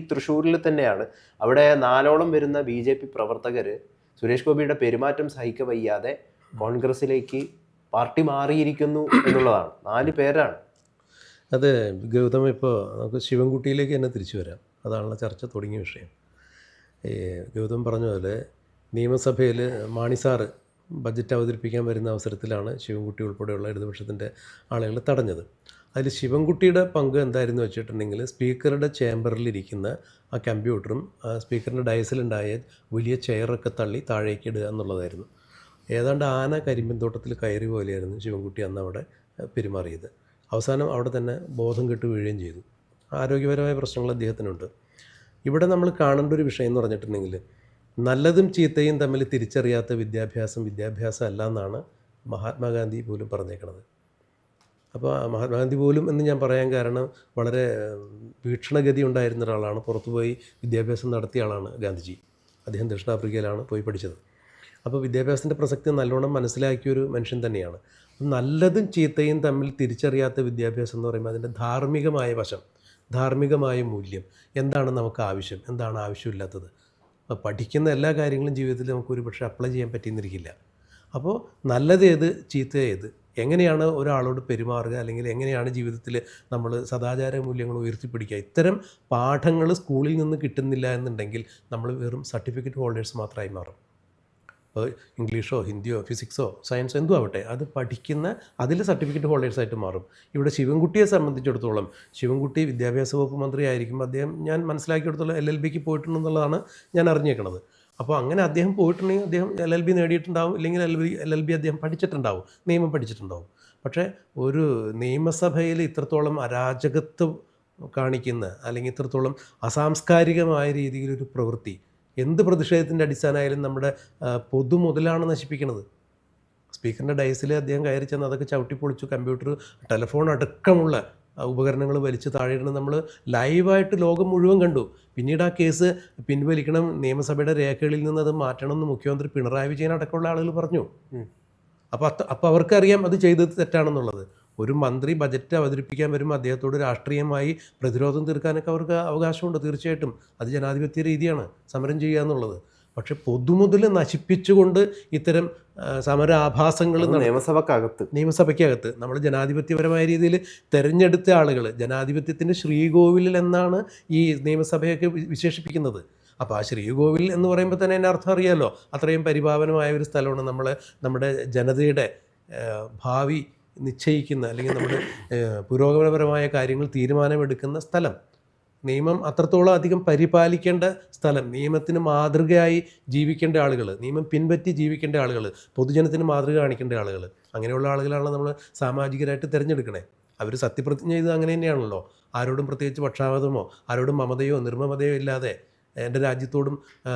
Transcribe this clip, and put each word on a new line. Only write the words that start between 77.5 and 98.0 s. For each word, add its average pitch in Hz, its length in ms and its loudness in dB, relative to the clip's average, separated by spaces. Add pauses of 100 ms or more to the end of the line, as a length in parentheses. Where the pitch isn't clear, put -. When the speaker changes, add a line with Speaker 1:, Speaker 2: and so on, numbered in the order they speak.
Speaker 2:
എല്ലാ 147 220 2
കാര്യങ്ങളും 143 440 -2
ജീവിതത്തിൽ 127 360 -2
നമുക്ക് 123 220 -4
ഒരു 123 80 -4
പക്ഷേ 117 240 -8
അപ്ലൈ 127 260 -4
ചെയ്യാൻ 120 200 -4
പറ്റിയെന്നിരിക്കില്ല. 101 640 -8 (600)
അപ്പോൾ 165 540 -6
നല്ലത് 151 380 6
ഏത്, 165 440 4
ചീത്ത 135 280 -4
ഏത്, 107 360 -2 (240)
എങ്ങനെയാണ് 156 460 4
ഒരാളോട് 139 580 0
പെരുമാറുക, 117 540 -4
അല്ലെങ്കിൽ 117 320 -6
എങ്ങനെയാണ് 127 420 -2
ജീവിതത്തിൽ 117 520 -6 (300)
നമ്മൾ 120 320 -4
സദാചാര 127 540 -4
മൂല്യങ്ങൾ 123 380 -6
ഉയർത്തിപ്പിടിക്കുക, 113 600 -6
ഇത്തരം 170 440 0 (300)
പാഠങ്ങൾ 151 600 2
സ്കൂളിൽ 147 440 -2
നിന്ന് 156 200 0
കിട്ടുന്നില്ല 131 560 -2
എന്നുണ്ടെങ്കിൽ, 113 500 -6 (280)
നമ്മൾ 117 220 -6
വെറും 127 300 -6
സർട്ടിഫിക്കറ്റ് 127 520 -8
ഹോൾഡേഴ്സ് 117 420 -4
മാത്രമായി 104 320 -8
മാറും. - 360 -14 (800)
അപ്പോൾ 113 260 -6 (300)
ഇംഗ്ലീഷോ 113 420 -4
ഹിന്ദിയോ 104 400 -6
ഫിസിക്സോ 117 640 -8
സയൻസോ 127 360 -4
എന്തും 165 160 4
ആവട്ടെ, 101 320 -2
അത് 127 280 -8
പഠിക്കുന്ന, 151 600 -6 (240)